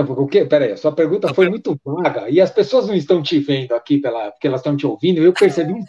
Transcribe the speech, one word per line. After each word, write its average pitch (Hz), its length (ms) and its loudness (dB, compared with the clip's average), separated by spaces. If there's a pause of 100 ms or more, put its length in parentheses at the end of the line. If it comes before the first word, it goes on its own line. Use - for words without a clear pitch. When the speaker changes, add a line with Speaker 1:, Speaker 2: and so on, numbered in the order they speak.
(140)
Speaker 1:
o 135 140 -2
quê? 180 180 2
Pera 143 200 2
aí, 110 80 -2
a - 40 -10
sua 151 140 -2
pergunta 160 360 0
Speaker 2:
Não, 147 60 -6
Speaker 1:
foi 190 120 4
Speaker 2:
per- 175 60 2
Speaker 1:
muito 202 320 -6
vaga 139 460 -4
e 156 100 2
as 185 120 4
pessoas 220 360 0
não 214 60 -2
estão 170 300 0
te 151 160 0
vendo 135 340 -2
aqui 143 260 0
pela, 117 320 -4
porque - 160 -6
elas 131 120 -2
estão 143 180 -2
te 139 80 -4
ouvindo. 156 380 0
Eu 180 100 6
percebi 175 400 0
um 226 160 -8